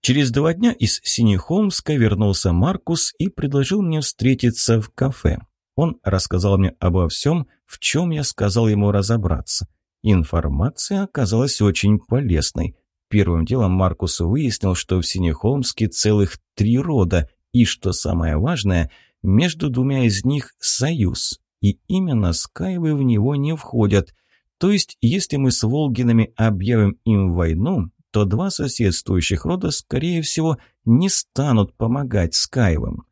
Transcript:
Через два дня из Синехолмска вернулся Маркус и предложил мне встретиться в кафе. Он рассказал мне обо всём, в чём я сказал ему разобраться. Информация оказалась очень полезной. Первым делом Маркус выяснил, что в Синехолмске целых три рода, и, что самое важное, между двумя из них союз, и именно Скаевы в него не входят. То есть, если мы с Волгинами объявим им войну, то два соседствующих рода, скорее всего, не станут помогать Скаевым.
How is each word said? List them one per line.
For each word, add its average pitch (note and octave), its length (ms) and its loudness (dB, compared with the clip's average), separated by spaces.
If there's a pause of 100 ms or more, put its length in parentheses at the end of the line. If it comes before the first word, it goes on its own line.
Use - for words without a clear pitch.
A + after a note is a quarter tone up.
Через C3 280 0
два D3 240 0
дня A3+ 180 0
из - 300 -2
Синехолмска D3+ 920 0
вернулся G2+ 580 0
Маркус E3 640 0
и F3 100 -2
предложил C#3+ 540 -2
мне D#3+ 180 -2
встретиться A#2+ 800 0
в G#2+ 100 -8
кафе. - 500 -2 (360)
Он D#3 260 0
рассказал F#2+ 540 0
мне F#2+ 240 2
обо F2+ 280 2
всём, D3+ 400 -2 (180)
в - 120 -20
чём E3+ 320 -2
я D3+ 140 -4
сказал A2 440 0
ему G#2 240 4
разобраться. G2 760 -2 (340)
Информация F2+ 1000 0
оказалась B2+ 580 -2
очень G#2 380 2
полезной. F2+ 760 -2 (320)
Первым F2 360 2
делом G#2 280 0
Маркус F#2 480 0
выяснил, G2+ 540 0
что F#2 240 -2
в E2+ 80 -2
Синехолмске G#2+ 840 -2
целых G#2 500 0 (160)
три A2+ 240 2
рода, F#2 500 0 (240)
и, A#2+ 120 6
что - 280 -4
самое D#2+ 460 -2
важное, G2+ 520 0 (320)
между D#3 460 2
двумя C3 360 0
из G2+ 200 0
них C#3 360 -2
союз, - 800 -2 (200)
и G2+ 180 2 (100)
именно C#3 440 0
Скаевы E3+ 600 -4
в C#3 80 0
него B2 340 2
не D3 180 -2
входят. G#2 600 0 (440)
То F3+ 120 0
есть, G3+ 300 -2
если E3+ 360 0
мы C3+ 140 2
с - 120 -2
Волгинами A#2+ 760 2
объявим G#2+ 680 2
им G2 300 2
войну, F2 560 0 (220)
то G#2 120 2
два A#2 260 -2
соседствующих F#2 920 -2
рода, F3+ 260 -2
скорее E3 520 -4
всего, D#3+ 360 -2 (260)
не C3+ 240 4
станут C3 680 0
помогать A2+ 580 -2
Скаевым. E2 760 -2